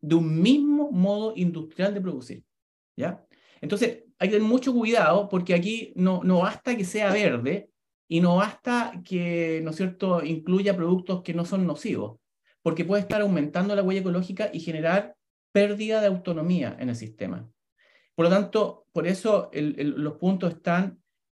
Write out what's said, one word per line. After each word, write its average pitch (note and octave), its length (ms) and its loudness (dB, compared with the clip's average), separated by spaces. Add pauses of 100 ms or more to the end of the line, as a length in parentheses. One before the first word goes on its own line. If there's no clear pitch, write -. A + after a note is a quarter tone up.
de D#3 140 0
un D#3+ 260 2
mismo C#4+ 500 4
modo G#3 460 0
industrial F3 580 -2
de G3+ 60 -6
producir, C#3 440 -8 (520)
¿ya? E3+ 280 -6 (360)
Entonces, G3+ 440 -2 (140)
hay F#3 100 2
que G#3+ 80 2
tener G#3+ 120 2
mucho B3+ 240 2
cuidado G#3 560 4
porque F#3 260 0
aquí G#3+ 420 -2
no, F#3 260 2
no F3+ 180 4
basta A3 360 -2
que G3+ 80 -2
sea G#3 260 0
verde E3 600 0 (380)
y E3 120 2
no F3 160 6
basta A3+ 680 -2
que, E3+ 580 -2
¿no D#3+ 80 -6
es D#3+ 60 -8
cierto?, F#3 460 -2
incluya F3+ 540 0
productos F3+ 460 0
que E3+ 120 -6
no E3+ 100 -2
son F#3+ 220 0
nocivos, A#2 520 -6 (440)
porque E3 220 -2
puede G3 180 0
estar G#3+ 200 -2
aumentando F3+ 520 0
la G3+ 80 -4
huella F#3+ 180 0
ecológica F3+ 520 -2
y E3+ 80 -8
generar E3 560 -2 (360)
pérdida G#3 480 2
de G#3 60 4
autonomía F3 720 0
en B2+ 120 -4
el A#2 60 -4
sistema. G#2+ 540 -10 (640)
Por E3 100 2
lo E3+ 60 6
tanto, G3+ 600 0
por E3 140 -2
eso G3 460 0
el, D3+ 260 -2
el, D3 120 -2
los D3+ 240 -4
puntos F3+ 400 -2
están F3+ 460 -2 (340)